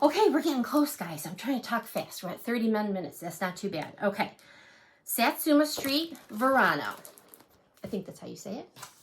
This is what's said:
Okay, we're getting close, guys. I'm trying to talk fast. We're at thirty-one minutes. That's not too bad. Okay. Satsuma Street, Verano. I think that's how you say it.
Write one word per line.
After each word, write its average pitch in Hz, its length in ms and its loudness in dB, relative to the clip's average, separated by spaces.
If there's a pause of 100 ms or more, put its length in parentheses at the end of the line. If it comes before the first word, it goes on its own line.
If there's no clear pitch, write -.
Okay, 339 280 6
we're 277 120 4
getting 277 200 2
close, 294 340 2
guys. 170 300 -8
I'm 165 80 -8
trying 233 260 -4
to - 60 -12
talk 226 200 -2
fast. - 360 -8
We're 180 80 -8
at - 100 -10
thirty-one 220 520 0
minutes. 185 280 -6
That's 165 200 -10
not 180 160 -4
too 202 120 -6
bad. 156 340 -6
Okay. 196 300 0 (720)
Satsuma 294 640 4
Street, 294 500 -2 (140)
Verano. 208 640 2 (920)
I - 20 -8
think 190 200 -6
that's - 140 -16
how 170 60 -16
you 180 100 -14
say - 180 -10
it. 294 140 -12 (340)